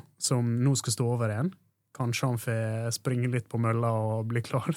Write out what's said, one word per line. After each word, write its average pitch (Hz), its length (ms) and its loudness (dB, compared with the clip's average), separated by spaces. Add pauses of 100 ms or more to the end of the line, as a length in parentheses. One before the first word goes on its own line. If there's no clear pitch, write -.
<clears throat> - 80 -20
som 123 260 0 (200)
nå 135 120 4
skal 117 180 -2
stå 123 200 0
over 117 160 0
en. 131 240 -2 (420)
Kanskje 123 320 0
han 120 100 0
får 113 560 -2
springe 123 360 0
litt 123 200 -2
på 117 100 -2
mølla 117 320 2
og 110 380 0
bli 117 120 0
klar 127 360 -2